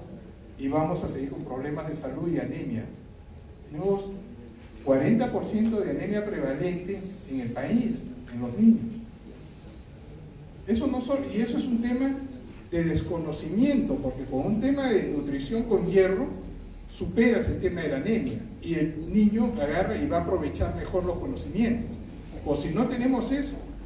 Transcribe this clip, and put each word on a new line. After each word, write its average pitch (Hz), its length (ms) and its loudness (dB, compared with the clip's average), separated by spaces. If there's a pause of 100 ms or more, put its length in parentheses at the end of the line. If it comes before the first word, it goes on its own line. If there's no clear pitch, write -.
(580)
y 139 100 -2
vamos 160 360 2
a - 40 -2
seguir 139 220 -4
con 151 140 -8
problemas 147 440 -6
de 151 60 -4
salud 165 360 -4
y 147 80 2
anemia. - 460 -4 (840)
Tenemos 196 340 0 (800)
cuarenta 254 460 6
por 180 140 0
ciento 214 360 2
de 185 100 2
anemia 208 360 0
prevalente 175 720 -2 (320)
en - 100 -2
el 240 100 -4
país, - 500 0 (340)
en - 60 -4
los 120 180 -4
niños. 226 220 10 (1900)
Eso 226 200 2
no 254 160 0
solo, 277 300 0
y 208 80 0
eso - 180 0
es - 60 2
un 240 180 2
tema 254 280 2 (600)
de 170 140 2
desconocimiento, 170 1120 2
porque 131 280 -4
con 135 220 0
un 220 140 2
tema 277 280 2
de 202 240 2
nutrición 277 520 -2
con 196 220 4
hierro, 190 380 6 (680)
superas 208 580 4
el - 120 0
tema 175 220 0
de 151 60 0
la 139 100 0
anemia, 135 400 0 (240)
y 165 120 -2
el 160 380 0
niño 214 480 6
agarra 190 360 2
y 147 100 0
va 170 120 2
a - 40 2
aprovechar 165 520 0
mejor 175 300 0
los 170 140 0
conocimientos. 214 720 0 (560)
O 143 100 2
si 170 140 -2
no 214 180 4
tenemos 247 420 2
eso, 285 260 0 (300)